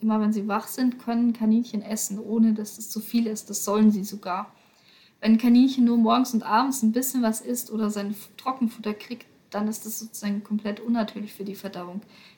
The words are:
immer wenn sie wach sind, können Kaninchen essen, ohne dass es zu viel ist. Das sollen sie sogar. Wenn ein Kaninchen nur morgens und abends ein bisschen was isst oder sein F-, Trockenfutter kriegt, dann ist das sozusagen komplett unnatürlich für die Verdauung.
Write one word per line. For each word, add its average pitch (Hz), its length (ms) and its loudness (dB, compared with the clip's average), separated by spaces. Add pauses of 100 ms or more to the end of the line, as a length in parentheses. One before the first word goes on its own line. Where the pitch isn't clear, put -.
immer 220 200 2
wenn 214 120 2
sie 208 140 -2
wach 214 220 -2
sind, 254 320 -2
können 233 320 0
Kaninchen 220 500 0
essen, 214 380 -6
ohne 226 320 4
dass 214 260 -6
es - 120 -14
zu 214 100 -6
viel 233 260 0
ist. 214 240 -8
Das 202 140 -6
sollen 214 260 6
sie 196 140 0
sogar. 202 480 -8 (680)
Wenn 220 120 4
ein 220 60 8
Kaninchen 247 460 6
nur 233 120 4
morgens 233 380 4
und 220 80 0
abends 254 400 0
ein 220 100 4
bisschen 254 300 0
was 220 180 0
isst 240 320 -6
oder 214 180 -2
sein 202 200 -4
F-, - 260 -12
Trockenfutter 226 580 -4
kriegt, - 320 -14 (240)
dann 208 160 -4
ist 220 200 -6
das 220 120 -8
sozusagen 208 460 -8
komplett 208 340 -4
unnatürlich 220 540 -4
für 196 120 -12
die 202 100 -8
Verdauung. 180 480 -12 (360)